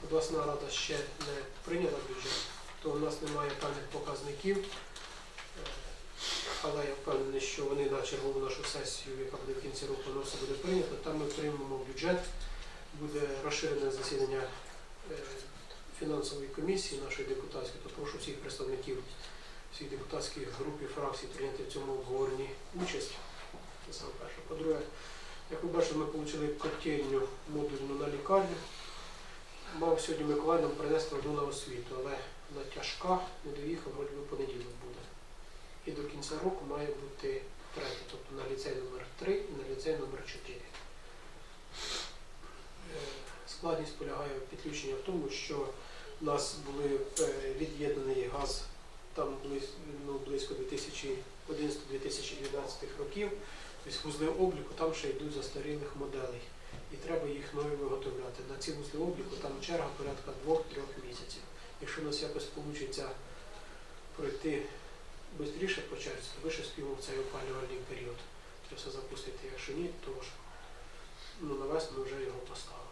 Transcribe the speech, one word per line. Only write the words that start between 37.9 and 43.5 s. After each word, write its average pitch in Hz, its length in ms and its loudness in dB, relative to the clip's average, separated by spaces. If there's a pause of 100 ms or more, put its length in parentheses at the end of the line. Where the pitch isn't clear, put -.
тобто - 240 -8
на 131 200 -2
ліцей 131 200 0
номер 127 300 -4 (140)
три 190 140 4
і 196 180 2 (120)
на - 120 -2
ліцей 160 180 2
номер - 320 0
чотири. - 400 -6 (2250)
Е, 156 40 -2 (480)
складність 160 480 0